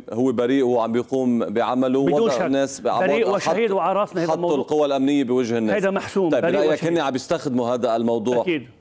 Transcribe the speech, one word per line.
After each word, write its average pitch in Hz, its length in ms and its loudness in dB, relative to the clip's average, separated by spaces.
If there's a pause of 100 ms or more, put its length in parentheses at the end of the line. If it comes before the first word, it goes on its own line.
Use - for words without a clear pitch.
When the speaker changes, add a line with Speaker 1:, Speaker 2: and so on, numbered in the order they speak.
(140)
Speaker 1:
هو 127 180 0
بريء 123 340 2
وعم 113 260 0
بيقوم 123 480 0
بعمله 123 640 0
Speaker 2:
بدون - 160 2
Speaker 1:
وضع 214 120 2
Speaker 2:
شك. 120 80 0
Speaker 1:
الناس 139 400 -2
بعمل 120 260 0
Speaker 2:
بريء 202 200 0
Speaker 1:
حط، 196 60 0
Speaker 2:
وشهيد 196 380 0
وعراسنا 185 500 -2
هذا 170 60 0
Speaker 1:
حطوا 160 80 0
Speaker 2:
الموضوع. 170 220 0
Speaker 1:
القوى 151 280 0
الأمنية 139 380 2
بوجه 120 340 0
الناس. 113 180 0
Speaker 2:
هذا 190 160 0
محسوم، 190 380 -2
Speaker 1:
طيب، 135 120 2
Speaker 2:
بريء 175 140 0
Speaker 1:
برأيك 156 160 2
Speaker 2:
وشهيد. 165 220 -2
Speaker 1:
هن 170 40 0
عم 139 180 0
يستخدموا 127 520 -2
هذا 120 280 0
الموضوع؟ 117 460 0
Speaker 2:
أكيد، 143 260 -2 (140)